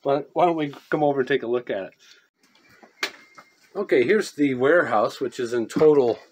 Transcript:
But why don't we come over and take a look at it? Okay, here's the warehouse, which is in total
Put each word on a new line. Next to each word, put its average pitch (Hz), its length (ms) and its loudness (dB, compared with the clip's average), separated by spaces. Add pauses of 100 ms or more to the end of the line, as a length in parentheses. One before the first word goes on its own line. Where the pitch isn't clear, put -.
But 143 300 -2
why 160 140 2
don't 170 100 0
we 147 180 -6 (160)
come 156 140 0
over 139 160 0
and 127 80 0
take 135 160 -2
a 113 40 -8
look 120 220 -4
at 98 140 -6
it? - 1300 -18 (640)
Okay, 175 300 2
here's 196 260 0
the 143 240 -2
warehouse, 131 640 2
which 127 220 -6
is 117 100 -4
in 117 160 -2
total 143 500 4 (140)